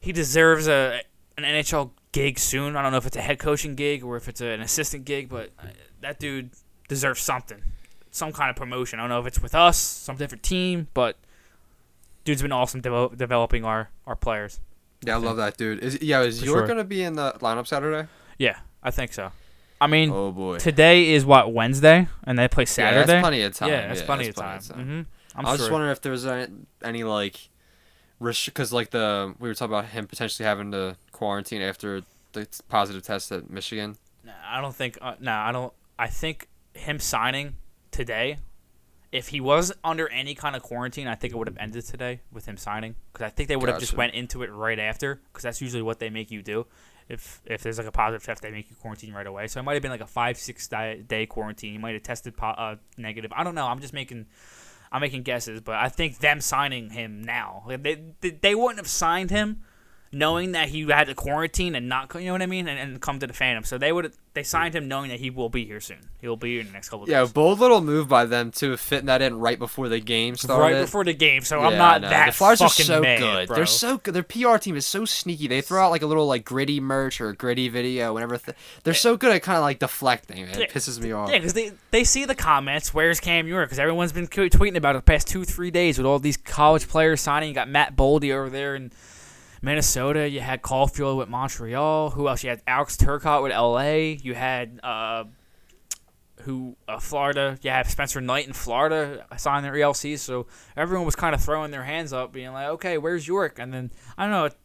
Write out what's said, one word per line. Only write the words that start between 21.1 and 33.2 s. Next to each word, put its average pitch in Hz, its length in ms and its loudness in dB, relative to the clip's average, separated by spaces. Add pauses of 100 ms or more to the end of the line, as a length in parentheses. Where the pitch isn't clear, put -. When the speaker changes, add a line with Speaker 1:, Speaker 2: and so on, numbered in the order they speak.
Speaker 1:
is 139 120 6
what, 127 280 8
Wednesday, 139 560 8 (160)
and 127 120 0
they 123 120 4
play - 140 4
Speaker 2:
Yeah, - 20 4
Speaker 1:
Saturday. 120 420 4
Speaker 2:
that's 175 140 8
plenty 147 220 2
of 98 100 -2
time. - 160 -2
Speaker 1:
Yeah, 120 180 0
that's - 140 -4
Speaker 2:
Yeah, 80 40 -6
Speaker 1:
plenty 139 200 -2
Speaker 2:
that's 107 120 -6
Speaker 1:
of 104 60 -8
Speaker 2:
plenty 98 60 -8
Speaker 1:
time. 95 100 -10
Speaker 2:
of 95 80 -16
time. 147 380 -10
Speaker 1:
Mm-hmm. - 340 -18
I'm - 60 -6
Speaker 2:
I 117 60 0
was 143 80 0
Speaker 1:
sure. 120 80 -2
Speaker 2:
just - 40 0
wondering 151 220 0
if - 80 -8
there 135 100 -6
was 127 140 -6
any, 127 220 -6 (360)
any, 117 220 -6
like, 104 320 -2 (840)
res-, 117 340 -4
'cause, 123 200 -4
like, 120 180 0
the, 101 480 -2
we 120 80 -8
were 110 80 -6
talking 110 180 -4
about 104 160 -2
him 107 160 -8
potentially - 400 -8
having 101 280 -2
to 95 240 -6 (160)
quarantine 101 480 -4
after 98 400 -6 (320)
the 107 120 -10
t-, - 220 -18
positive 101 360 -2
test 98 280 -8